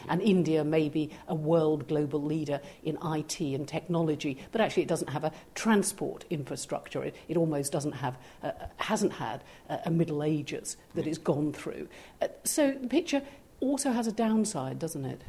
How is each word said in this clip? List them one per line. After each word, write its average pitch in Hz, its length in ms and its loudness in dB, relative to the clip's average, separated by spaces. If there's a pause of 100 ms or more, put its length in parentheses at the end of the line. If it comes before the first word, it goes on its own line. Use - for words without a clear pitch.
And 170 120 2
India 160 440 4
may 156 240 4
be 151 220 -2 (180)
a - 40 -2
world 156 540 4
global 151 340 0
leader 147 380 -2 (240)
in 156 180 -2
I 156 280 -2
T 139 260 -2
and 143 100 -2
technology, 156 720 0 (140)
but 226 80 0
actually 180 240 4
it 139 60 -2
doesn't 160 220 0
have 151 120 -2
a 156 80 0 (240)
transport 202 720 2
infrastructure. 139 720 -4
It, 143 140 -4 (140)
it 160 80 2
almost 151 340 2
doesn't 147 220 0
have, 131 240 -4 (260)
uh, 143 80 -2 (240)
hasn't 208 380 2
had, 120 320 -6 (240)
uh, - 160 -4
a 165 60 0
Middle 151 320 2
Ages 151 520 -2 (200)
that 156 120 -2
it's 160 100 -2
gone 147 360 0
through. - 340 -8 (340)
Uh, - 60 2 (160)
so 277 300 2
the 262 160 -6
picture 285 320 2 (400)
also 269 300 2
has 226 160 2
a 220 40 0
downside, 208 680 0
doesn't 156 260 -4
it? 131 240 -6